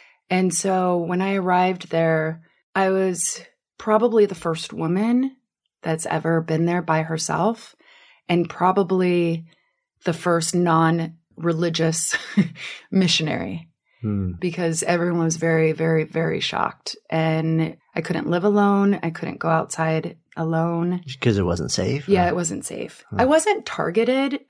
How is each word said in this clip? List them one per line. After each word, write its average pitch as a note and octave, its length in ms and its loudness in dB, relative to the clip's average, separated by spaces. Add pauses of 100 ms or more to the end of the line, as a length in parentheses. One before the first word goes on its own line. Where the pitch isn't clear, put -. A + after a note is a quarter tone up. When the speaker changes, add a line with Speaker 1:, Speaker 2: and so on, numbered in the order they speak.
(300)
Speaker 1:
And F#3 240 2
so F#3 440 0
when F3 220 -2
I G3 140 0
arrived F#3 560 0
there, E3 500 2 (340)
I F#3+ 160 2
was F#3 500 -2 (380)
probably G#3+ 480 4
the F#3 80 -2
first E3 380 -6
woman A3+ 640 0 (460)
that's D#3+ 240 -4
ever D#3+ 340 0
been E3 240 0
there F3 160 0
by D#3+ 220 0
herself, D#3+ 760 -4 (500)
and F3 220 0
probably F3+ 960 0 (640)
the D#3+ 80 0
first E3+ 400 0
non-religious E3 1600 0 (200)
<laughs> - 540 -2
missionary, E3 800 0 (320)
Speaker 2:
Hmm. G2+ 400 -2
Speaker 1:
because E3+ 420 -2
everyone F3 420 0
was D#3+ 120 0
very, D#3+ 360 2
very, D#3+ 320 0
very D#3+ 360 -2
shocked. - 560 -4 (140)
And D#3+ 640 0 (180)
I E3+ 60 -4
couldn't F3 280 -4
live E3+ 160 0
alone. G3+ 580 4
I E3 80 -2
couldn't E3 300 -8
go E3 80 -4
outside D#3+ 680 -2 (200)
alone. E3+ 640 -2 (200)
Speaker 2:
'Cause A2+ 180 2
it F#2+ 80 2
wasn't F2 240 -2
safe? B2 380 -2
Speaker 1:
Yeah, F#3 180 4
Speaker 2:
Or - 20 2
Speaker 1:
it F3 60 -2
wasn't F3 300 -4
safe. - 460 -12
Speaker 2:
Huh. G3+ 100 -10
Speaker 1:
I B3 60 4
wasn't D#4+ 400 2
targeted. A#3 840 0